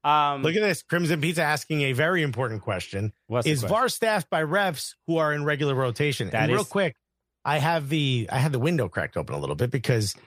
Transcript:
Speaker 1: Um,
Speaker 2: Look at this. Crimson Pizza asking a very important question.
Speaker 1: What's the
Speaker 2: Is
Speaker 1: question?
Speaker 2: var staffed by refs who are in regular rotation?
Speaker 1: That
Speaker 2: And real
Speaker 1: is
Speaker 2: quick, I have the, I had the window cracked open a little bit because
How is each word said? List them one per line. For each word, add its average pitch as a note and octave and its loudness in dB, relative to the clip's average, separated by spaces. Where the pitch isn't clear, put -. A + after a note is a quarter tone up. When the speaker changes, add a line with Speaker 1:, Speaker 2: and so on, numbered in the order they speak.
Speaker 1:
Um, D3 2
Speaker 2:
Look D#3+ 0
at G#3+ 2
this. G3 0
Crimson E3+ 0
Pizza E3 0
asking D3+ 0
a C3+ 2
very D#3+ 2
important A#2 -4
question. G2+ -4
Speaker 1:
What's A#2+ 0
the D#3 2
Speaker 2:
Is C3+ 0
Speaker 1:
question? C#3 0
Speaker 2:
var B3 2
staffed G#3+ 0
by D#3+ 0
refs F3 -2
who E3 0
are D3+ 2
in D3 -2
regular D3 0
rotation? B2+ -2
Speaker 1:
That A2 0
Speaker 2:
And C#3 2
real G#3 2
Speaker 1:
is - -4
Speaker 2:
quick, F#3+ 0
I D3 0
have D#3 0
the, C3+ 0
I C3 -2
had C#3+ 2
the B2+ -2
window C3+ 0
cracked - -4
open D#2 -4
a - -4
little C#2+ -4
bit B2 0
because A#2 0